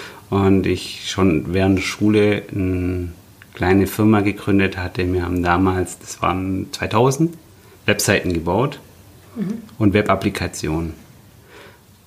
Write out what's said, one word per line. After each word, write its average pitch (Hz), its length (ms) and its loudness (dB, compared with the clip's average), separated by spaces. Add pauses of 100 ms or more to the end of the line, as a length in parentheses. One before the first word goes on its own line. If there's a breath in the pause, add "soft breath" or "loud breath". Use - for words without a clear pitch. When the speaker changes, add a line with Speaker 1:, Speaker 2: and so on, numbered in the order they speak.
(320 loud breath)
Speaker 1:
Mhm. 95 60 0
Speaker 2:
Und 98 300 4
ich - 440 -6
schon 82 420 0
während 95 260 4
der 95 40 -4
Schule 104 600 2 (120)
eine 92 540 -2 (460)
kleine 95 320 2
Firma 107 340 4
gegründet 98 560 0
hatte. 90 340 -4
Wir 90 140 0
haben 87 180 -2
damals, 92 560 0
das - 220 -16
waren 95 500 -2
zweitausend, 123 640 0 (500 soft breath)
Webseiten 101 480 0
gebaut 87 460 0 (600)
Speaker 1:
Mhm. 196 140 -4 (240)
Speaker 2:
und 104 160 2
Webapplikationen. 90 1000 -2 (1120 loud breath)